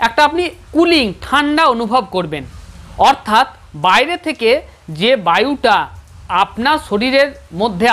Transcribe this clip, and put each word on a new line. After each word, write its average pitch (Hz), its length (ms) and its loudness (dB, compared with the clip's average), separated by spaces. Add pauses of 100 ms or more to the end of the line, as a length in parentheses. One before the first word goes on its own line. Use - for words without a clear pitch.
একটা - 220 0
আপনি 339 160 -2 (300)
কুলিং, 320 320 2 (180)
ঠান্ডা 294 400 0 (100)
অনুভব 233 280 -2 (120)
করবেন। 147 300 -6 (680)
অর্থাৎ 233 360 0 (400)
বাইরে 262 300 2 (100)
থেকে 233 240 0 (500)
যে 226 100 2 (180)
বায়ুটা 220 480 2 (680)
আপনার 254 360 -2 (100)
শরীরের 262 400 0 (320)
মধ্যে 214 320 0